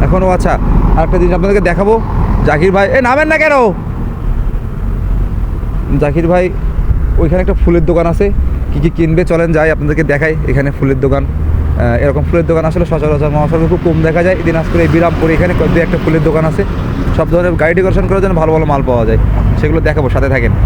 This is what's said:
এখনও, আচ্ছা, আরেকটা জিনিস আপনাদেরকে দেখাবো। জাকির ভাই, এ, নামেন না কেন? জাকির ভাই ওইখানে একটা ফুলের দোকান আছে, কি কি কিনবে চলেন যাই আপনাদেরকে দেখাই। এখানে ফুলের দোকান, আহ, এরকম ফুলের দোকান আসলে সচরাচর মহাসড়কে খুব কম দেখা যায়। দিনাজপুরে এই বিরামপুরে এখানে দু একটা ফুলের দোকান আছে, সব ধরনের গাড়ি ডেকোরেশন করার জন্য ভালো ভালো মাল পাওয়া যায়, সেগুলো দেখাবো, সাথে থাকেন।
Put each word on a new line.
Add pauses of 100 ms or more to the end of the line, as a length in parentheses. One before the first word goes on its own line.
এখনও,
আচ্ছা, (380)
আরেকটা
জিনিস
আপনাদেরকে
দেখাবো। (440)
জাকির
ভাই,
এ,
নামেন
না
কেন? (2500)
জাকির
ভাই (680)
ওইখানে
একটা
ফুলের
দোকান
আছে, (420)
কি
কি
কিনবে
চলেন
যাই
আপনাদেরকে
দেখাই। (120)
এখানে
ফুলের
দোকান,
আহ,
এরকম
ফুলের
দোকান
আসলে
সচরাচর
মহাসড়কে
খুব
কম
দেখা
যায়। (100)
দিনাজপুরে
এই
বিরামপুরে
এখানে (200)
দু
একটা
ফুলের
দোকান
আছে, (540)
সব
ধরনের
গাড়ি
ডেকোরেশন
করার
জন্য
ভালো
ভালো
মাল
পাওয়া
যায়, (400)
সেগুলো
দেখাবো,
সাথে
থাকেন। (140)